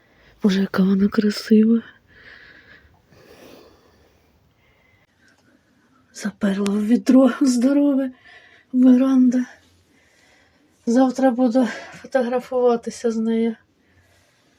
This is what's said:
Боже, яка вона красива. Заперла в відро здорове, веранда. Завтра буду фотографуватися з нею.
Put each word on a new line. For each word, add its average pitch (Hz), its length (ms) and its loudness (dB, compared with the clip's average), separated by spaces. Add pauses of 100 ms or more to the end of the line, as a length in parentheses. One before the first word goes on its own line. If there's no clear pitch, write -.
(440)
Боже, 196 180 0
яка 196 220 -2
вона 196 240 0
красива. 220 760 0 (4000)
Заперла 196 600 -6
в 208 120 -4
відро 254 460 4 (100)
здорове, 269 720 0 (600)
веранда. 254 720 4 (1400)
Завтра 254 460 0
буду 247 360 0 (340)
фотографуватися 247 1080 -4
з 220 60 -8
нею. 226 380 -2 (1040)